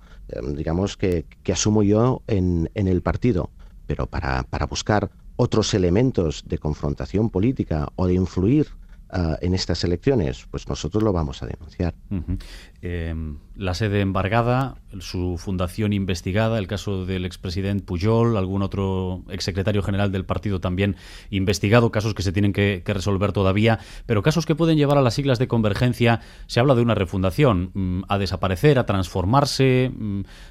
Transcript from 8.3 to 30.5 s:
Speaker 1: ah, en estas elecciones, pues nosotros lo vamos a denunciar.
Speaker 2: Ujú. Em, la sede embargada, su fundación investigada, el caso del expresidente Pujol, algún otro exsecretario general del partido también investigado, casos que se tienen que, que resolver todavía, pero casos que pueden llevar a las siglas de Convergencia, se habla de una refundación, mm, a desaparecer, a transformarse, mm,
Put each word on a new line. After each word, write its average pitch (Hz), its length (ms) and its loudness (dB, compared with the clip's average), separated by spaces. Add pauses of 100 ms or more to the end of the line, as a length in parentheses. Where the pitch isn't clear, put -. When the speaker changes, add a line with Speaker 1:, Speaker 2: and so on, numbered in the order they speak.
Speaker 1:
ah, 85 320 -2
en 90 120 0
estas 90 300 -2
elecciones, 87 680 0
pues - 180 -10
nosotros 107 340 -4
lo 110 80 2
vamos 78 300 -4
a 62 60 -8
denunciar. - 480 -6 (160)
Speaker 2:
Ujú. - 260 -4 (460)
Em, 82 540 -8 (180)
la 92 200 -4
sede 101 260 0
embargada, 113 760 0 (240)
su 90 380 -4
fundación 98 560 -2
investigada, 98 640 -2
el 98 100 -4
caso 98 380 -4
del 92 200 -4
expresidente 98 580 -4
Pujol, 110 540 2
algún 95 260 0
otro 92 680 -4
exsecretario 98 540 -2
general 101 280 0
del 95 140 -4
partido 95 360 -2
también 95 340 0 (340)
investigado, 104 600 2
casos 107 240 -2
que - 80 -4
se 95 80 2
tienen 101 220 2
que, 101 300 2
que 107 100 -2
resolver 98 400 0
todavía, 104 460 4 (280)
pero 104 160 2
casos 160 240 2
que 160 80 2
pueden 160 220 4
llevar 143 200 4
a 143 60 6
las 120 100 4
siglas 135 240 2
de 120 100 0
Convergencia, 117 760 2 (260)
se - 120 2
habla 135 140 6
de 117 80 6
una 117 140 4
refundación, 95 800 2
mm, 92 340 -2
a 101 100 0
desaparecer, 98 640 2
a 113 80 0
transformarse, 127 1080 2
mm, 101 260 -4 (300)